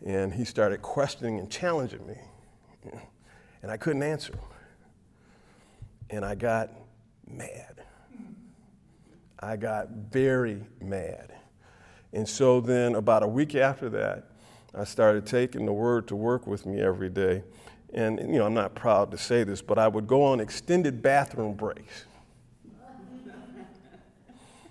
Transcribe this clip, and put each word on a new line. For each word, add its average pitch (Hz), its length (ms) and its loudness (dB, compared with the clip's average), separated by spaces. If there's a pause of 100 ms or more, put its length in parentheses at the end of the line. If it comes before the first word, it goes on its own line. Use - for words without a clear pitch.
And 95 280 -2
he 117 120 -4
started 104 380 0
questioning 120 560 -4
and 95 120 -8
challenging 160 560 -4
me. 110 100 -14 (1500)
And 104 80 -10
I 107 60 -6
couldn't 143 260 -2
answer 151 300 -4
him. - 80 -10 (1700)
And 104 140 -6
I 104 100 -4
got 113 360 -2 (560)
mad. - 560 -16 (1600)
I 107 160 -8
got 107 340 -6
very 117 720 0 (180)
mad. 95 540 -8 (800)
And 107 160 -4
so 127 320 4
then 120 340 2
about 110 280 4
a 107 60 2
week 143 260 0
after 135 360 2
that, - 400 -4 (440)
I 101 100 -6
started 107 420 4
taking 123 400 0
the 104 60 0
word 113 360 2
to 101 80 -4
work 120 300 0
with 101 180 -6
me 101 160 -2
every 92 300 2
day. 92 320 2 (520)
And, 110 260 0
you - 180 0
know, 104 80 4
I'm 107 80 0
not 101 200 0
proud 101 380 4
to 87 60 -10
say 120 260 2
this, 98 180 -6
but 104 160 0
I 110 100 6
would 107 180 -2
go 131 160 6
on 135 160 4
extended 135 640 0
bathroom 135 520 2
breaks. - 500 -8 (2750)